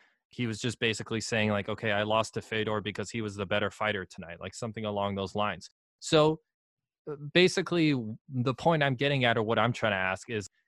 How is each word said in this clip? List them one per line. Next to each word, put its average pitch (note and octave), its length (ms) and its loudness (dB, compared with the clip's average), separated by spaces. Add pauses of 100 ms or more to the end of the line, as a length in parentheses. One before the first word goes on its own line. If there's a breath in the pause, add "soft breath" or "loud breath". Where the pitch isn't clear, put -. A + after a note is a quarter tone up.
(300)
he - 160 -6
was A2 140 -4
just A#2+ 200 -4
basically A2+ 420 -2
saying, G#2+ 280 0
like, G2+ 200 0
"Okay, G#2+ 220 -4
I G#2 120 2
lost A2 320 0
to A2 60 -4
Fedor G#2+ 400 -2
because G2+ 280 -6
he A#2 120 -6
was G#2 140 -6
the G2+ 100 -4
better G#2 260 0
fighter G#2 340 -4
tonight," E2+ 340 -16
like, F#2+ 140 -10
something A2 320 -8
along G2+ 300 -2
those G2 180 -4
lines. G#2 380 -4 (280)
So, D#3 420 4 (680)
uh, D3+ 60 -8 (180)
basically, E3+ 600 4
w-, A#2 240 -4 (120)
the B2+ 240 0
point D#3+ 300 2
I'm C#3 100 4
getting C3+ 320 2
at, A#2 100 6
or A#2 60 2
what A2 160 2
I'm A2+ 160 4
trying A2 200 0
to G2 40 0
ask F#2 320 -2
is, G#2+ 180 -4 (200)